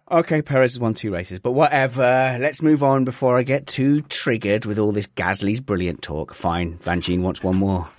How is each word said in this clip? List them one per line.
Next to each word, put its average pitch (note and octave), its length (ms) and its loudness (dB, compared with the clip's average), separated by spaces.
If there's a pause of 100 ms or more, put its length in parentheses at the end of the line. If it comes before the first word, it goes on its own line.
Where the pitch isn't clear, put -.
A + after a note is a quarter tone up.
(100)
Okay, E3 300 2
Perez C3 340 2
has B2+ 60 -10
won A2+ 140 0
two G#2+ 180 -6
races, F#2 280 -6
but A#2+ 100 -2
whatever. C3 880 2
Let's D3 220 -2
move D3+ 200 4
on C3+ 220 4
before B2+ 320 0
I B2+ 60 4
get C3+ 240 -2
too C#3+ 360 0
triggered G#2+ 600 -2
with G#2+ 140 -4
all G#2+ 140 2
this G2+ 160 -4
Gasly's G2 520 -2
brilliant F2+ 400 -4
talk. D2+ 320 -8
Fine, E2 460 -4
Van F2 220 -2
Gien F2+ 220 0
wants F#2 200 -4
one F#2 140 0
more, F#2+ 320 0 (100)